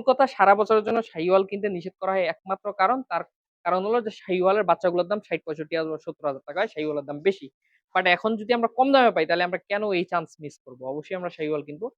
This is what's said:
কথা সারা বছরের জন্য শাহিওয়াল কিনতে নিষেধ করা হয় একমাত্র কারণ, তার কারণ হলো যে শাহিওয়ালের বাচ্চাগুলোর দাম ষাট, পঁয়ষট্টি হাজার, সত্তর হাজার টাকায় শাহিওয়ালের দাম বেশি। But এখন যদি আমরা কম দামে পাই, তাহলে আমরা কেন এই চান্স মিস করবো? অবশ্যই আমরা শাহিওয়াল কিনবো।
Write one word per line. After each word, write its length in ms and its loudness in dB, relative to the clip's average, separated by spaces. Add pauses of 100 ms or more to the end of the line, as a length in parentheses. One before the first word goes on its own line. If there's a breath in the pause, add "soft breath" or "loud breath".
কথা 160 4 (120)
সারা 240 8
বছরের 260 2
জন্য 120 0 (120)
শাহিওয়াল 400 2
কিনতে 260 -6
নিষেধ 240 -10
করা 140 -2
হয় 180 0
একমাত্র 340 -8 (140)
কারণ, 180 4 (120)
তার 120 -4 (420)
কারণ 220 0
হলো 200 0
যে 40 -4 (100)
শাহিওয়ালের 500 2
বাচ্চাগুলোর 400 0
দাম 160 -2
ষাট, 200 -4
পঁয়ষট্টি 320 -8
হাজার, 260 -6
সত্তর 240 -8
হাজার 200 -8
টাকায় 260 -4
শাহিওয়ালের 340 -6
দাম 180 -10
বেশি। 200 -2 (480)
But 100 2 (120)
এখন 140 -2 (100)
যদি 180 -2
আমরা 200 0
কম 160 4
দামে 220 6
পাই, 120 2
তাহলে 200 0
আমরা 120 -6 (100)
কেন 120 -2 (160)
এই 140 0
চান্স 160 -2 (140)
মিস 120 -12 (100)
করবো? 180 -20 (100)
অবশ্যই 260 -8
আমরা 180 -8
শাহিওয়াল 320 -4
কিনবো। 180 -12 (120)